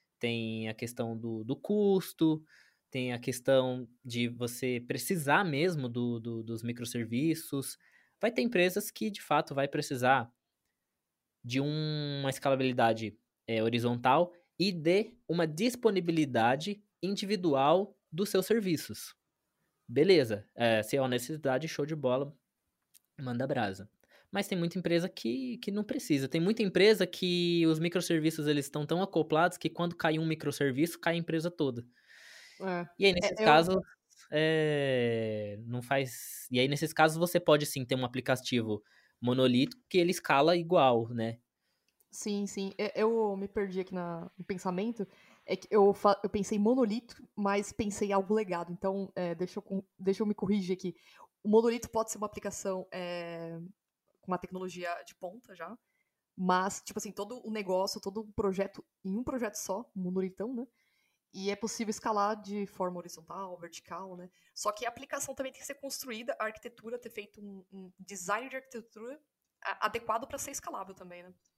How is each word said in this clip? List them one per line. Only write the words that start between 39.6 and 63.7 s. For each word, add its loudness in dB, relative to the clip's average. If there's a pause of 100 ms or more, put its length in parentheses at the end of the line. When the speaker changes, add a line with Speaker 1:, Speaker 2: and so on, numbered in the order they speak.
Speaker 1:
que 2
ele 6
escala 4
igual, 4
né? -4 (720)
Speaker 2:
Sim, -4
sim. -8
É, -4
eu 2
me -6
perdi -4
aqui -8
na... -6
no -14
pensamento. -4 (400)
É -2
que -20
eu 8
fa-, 4
eu -4
pensei 0
monolito, 2 (220)
mas 0
pensei -2
algo 4
legado. -2
Então, -4
é, -2
deixa -6
eu -8
con-, -6 (160)
deixa 0
eu 2
me 0
corrigir 0
aqui. -8 (480)
O -4
monolito 4
pode -2
ser -10
uma -4
aplicação, -6
é, -8 (640)
com -4
uma 2
tecnologia -8 (140)
de -20
ponta -14
já, -14 (580)
mas, 0
tipo -10
assim, -8
todo -10
o -8
negócio, -2
todo -6
o -16
projeto -2 (200)
em -4
um -4
projeto -4
só, -6
um -4
monolitão, -4
né? -8 (640)
E -4
é -2
possível -4
escalar 0
de -6
forma -6
horizontal, -12
vertical, -14